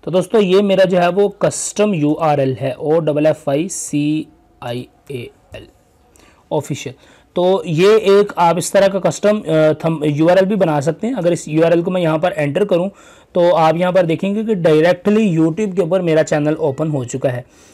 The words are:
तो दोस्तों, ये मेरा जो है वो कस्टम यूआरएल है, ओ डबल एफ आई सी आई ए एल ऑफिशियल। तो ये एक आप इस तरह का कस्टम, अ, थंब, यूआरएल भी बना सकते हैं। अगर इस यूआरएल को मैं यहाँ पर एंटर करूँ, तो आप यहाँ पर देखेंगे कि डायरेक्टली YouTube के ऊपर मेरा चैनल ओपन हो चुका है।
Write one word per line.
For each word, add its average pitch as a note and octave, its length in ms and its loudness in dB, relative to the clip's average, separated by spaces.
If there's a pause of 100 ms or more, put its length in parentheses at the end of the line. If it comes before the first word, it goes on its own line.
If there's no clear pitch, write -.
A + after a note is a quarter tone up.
तो - 80 -8
दोस्तों, F#3 300 0
ये F#3+ 200 2
मेरा F#3+ 220 0
जो F3+ 160 0
है F3 100 2
वो G3 200 0
कस्टम G3+ 640 -4
यूआरएल D3 680 0
है, C3+ 200 -6
ओ D#3 200 0
डबल D3+ 260 -2
एफ D3+ 240 -2
आई D#3 200 -2
सी D3+ 580 -4 (360)
आई A#2+ 260 -10 (220)
ए B2 180 -12 (260)
एल - 120 -18 (840)
ऑफिशियल। D3 440 -6 (400)
तो F3+ 300 0
ये F#3 320 4
एक G3+ 400 2
आप E3+ 200 2
इस E3 140 -6
तरह G3 160 4
का G3 120 -2
कस्टम, G3+ 400 0
अ, D#3 340 2
थंब, D#3 300 -4
यूआरएल D#3+ 420 2
भी G#3 100 -2
बना D#3+ 260 0
सकते D#3+ 260 -4
हैं। B3+ 60 -4
अगर F3 200 0
इस E3 140 -6
यूआरएल E3 340 2
को F3+ 100 -4
मैं F3+ 100 -2
यहाँ D#3+ 180 0
पर F3+ 180 -2
एंटर D3+ 280 0
करूँ, F#3 240 0 (460)
तो F3 160 4
आप D#3+ 240 4
यहाँ F3+ 180 0
पर F#3 120 4
देखेंगे G3 380 -2
कि A3 120 -2
डायरेक्टली F3 840 2
YouTube E3+ 380 0
के G3 60 -2
ऊपर F3+ 200 0
मेरा D#3+ 220 2
चैनल D3+ 300 0
ओपन D#3 340 -4
हो C#3+ 180 -4
चुका C3 240 -4
है। B2 160 -8 (280)